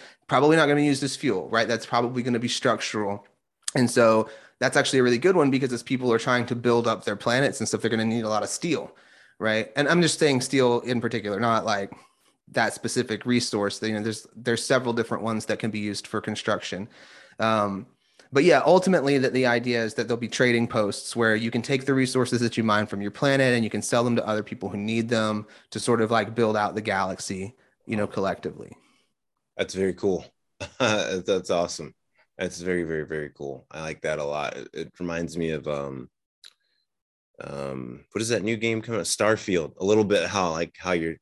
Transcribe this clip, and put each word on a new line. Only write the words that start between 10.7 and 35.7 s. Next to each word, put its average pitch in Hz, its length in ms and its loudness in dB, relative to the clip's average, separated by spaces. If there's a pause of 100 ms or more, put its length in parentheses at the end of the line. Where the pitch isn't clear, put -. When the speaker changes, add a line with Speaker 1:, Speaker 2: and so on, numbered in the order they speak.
Speaker 1:
in 120 180 -2
particular, 107 400 -4
not, 113 240 2
like, 101 260 -2 (600)
that 113 200 0
specific 117 540 -4
resource. 117 560 0
You 110 120 -2
know, 104 80 -4
there's, 107 220 -6 (120)
there's 117 280 -2
several 127 280 2
different 113 320 -2
ones 110 220 -4
that 104 120 -2
can 110 140 -4
be 107 80 -6
used 104 260 -6
for 107 140 -4
construction. 104 680 -4 (520)
Um, 104 460 0 (440)
but 139 140 4
yeah, 151 200 8
ultimately 165 540 4
that 127 140 2
the 127 140 2
idea 120 380 0
is 107 100 -6
that 117 120 -2
there'll 117 140 -2
be 117 80 -6
trading 117 400 2
posts 104 480 -4
where 113 180 4
you 113 160 -2
can 117 100 -2
take 131 240 -2
the 139 80 0
resources 131 480 2
that 117 160 0
you 117 60 0
mine 107 240 2
from 101 160 -6
your 101 80 -4
planet 135 440 4
and 117 100 2
you 104 40 -2
can 104 140 -4
sell 120 220 2
them 120 100 2
to 117 120 0
other 107 180 -2
people 98 240 -10
who 95 100 -8
need 113 300 -2
them 110 360 -2 (260)
to 110 100 -8
sort 117 200 2
of, 110 120 2
like, 110 240 0
build 110 200 2
out 101 200 0
the 110 40 -2
galaxy, 98 760 -4 (280)
you 113 120 -6
know, 104 100 -2
collectively. - 640 -6 (840)
Speaker 2:
That's 95 180 -4
very 95 180 0
cool. 90 320 -2 (320)
<laughs> - 220 -14
That's 95 720 0
awesome. 85 440 -2 (440)
That's 87 240 -6
very, 90 220 -2
very, 78 220 -4
very 76 300 -8
cool. 69 340 -12
I 78 120 -12
like 78 180 -10
that 76 180 -2
a 73 60 -4
lot. 73 320 -6
It, - 160 -12
it 82 260 -10
reminds 85 380 -6
me 82 140 -2
of, 76 180 -6
um, 69 400 -8 (1300)